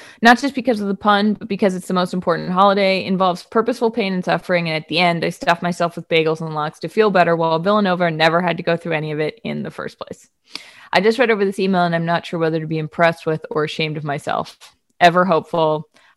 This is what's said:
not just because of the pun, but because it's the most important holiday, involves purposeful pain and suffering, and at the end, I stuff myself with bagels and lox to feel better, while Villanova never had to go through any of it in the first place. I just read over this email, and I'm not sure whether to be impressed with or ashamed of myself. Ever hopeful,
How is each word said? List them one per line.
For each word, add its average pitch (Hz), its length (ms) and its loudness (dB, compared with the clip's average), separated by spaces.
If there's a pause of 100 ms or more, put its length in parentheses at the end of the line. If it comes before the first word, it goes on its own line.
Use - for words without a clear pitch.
(220)
not 240 180 6
just 277 160 -4
because 233 260 -2
of 202 60 -4
the 196 80 -2
pun, 208 380 2
but 226 140 -8
because 196 280 -2
it's 185 120 -10
the 196 60 -4
most 175 200 -2
important 165 360 -2
holiday, 190 560 2
involves 185 380 0
purposeful 233 480 -2
pain 208 220 -2
and 180 100 -2
suffering, 175 440 -2
and 160 80 -2
at 156 120 -6
the 156 120 -2
end, 170 240 2
I 170 60 -2
stuff 170 320 -2
myself 175 340 -2
with 170 140 -12
bagels 160 320 0
and 160 140 -8
lox 151 240 -6
to 170 100 -8
feel 214 200 2
better, 170 260 4
while 165 240 0
Villanova 202 500 0
never 160 320 2
had 170 160 -2
to 175 60 -10
go 170 120 0
through 165 180 -6
any 156 180 -4
of 151 80 -4
it 151 240 -4
in 147 200 -8
the - 80 -10
first - 260 -14
place. - 320 -16 (640)
I 185 100 4
just 226 180 2
read 233 120 2
over 202 140 0
this 196 140 -2
email, 190 240 2
and 170 100 0
I'm 165 120 -2
not 170 200 -2
sure 175 140 -6
whether 160 200 0
to 156 80 -6
be 156 100 -4
impressed 165 480 0
with 156 240 -4
or 156 140 -2
ashamed 156 340 -4
of 147 60 -8
myself. - 720 -8 (240)
Ever 175 260 6
hopeful, 156 640 0 (280)